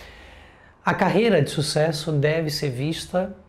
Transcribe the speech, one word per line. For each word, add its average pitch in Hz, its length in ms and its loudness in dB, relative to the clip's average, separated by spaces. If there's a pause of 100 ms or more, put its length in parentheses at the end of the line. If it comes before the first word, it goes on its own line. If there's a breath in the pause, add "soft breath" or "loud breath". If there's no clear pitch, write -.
(840 loud breath)
A 180 120 0
carreira 190 480 4
de 143 80 -2
sucesso 156 600 -2
deve 151 380 0
ser 147 220 -4
vista 165 680 -4 (120)